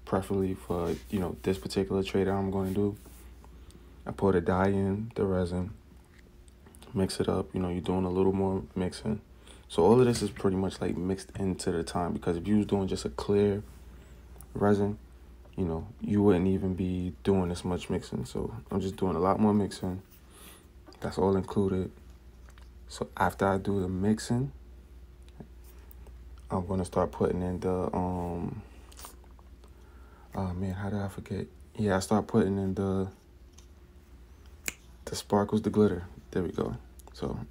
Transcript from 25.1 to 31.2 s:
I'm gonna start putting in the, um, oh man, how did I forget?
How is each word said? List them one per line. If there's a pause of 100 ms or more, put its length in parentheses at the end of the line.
I'm
gonna
start
putting
in
the,
um, (1700)
oh
man,
how
did
I
forget? (300)